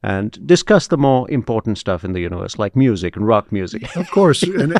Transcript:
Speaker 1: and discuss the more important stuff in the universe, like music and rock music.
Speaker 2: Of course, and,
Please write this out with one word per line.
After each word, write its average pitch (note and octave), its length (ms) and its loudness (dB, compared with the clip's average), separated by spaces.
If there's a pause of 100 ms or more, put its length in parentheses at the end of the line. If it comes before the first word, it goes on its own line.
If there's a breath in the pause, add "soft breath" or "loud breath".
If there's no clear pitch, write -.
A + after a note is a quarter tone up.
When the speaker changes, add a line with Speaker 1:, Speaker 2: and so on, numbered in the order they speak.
Speaker 1:
and G2+ 440 -6
discuss F3 400 4
the E3 100 -2
more C3+ 340 2
important A2+ 480 -2
stuff F#2 260 -4
in F#2 100 -6
the F2+ 60 -4
universe, F2 380 -6
like G#2 160 -4
music G#2 420 2
and G#2 100 -2
rock G#2+ 260 2
music. G#2+ 440 -6
Speaker 2:
Of F3+ 140 -6
course, F3+ 320 4
and, F3 380 0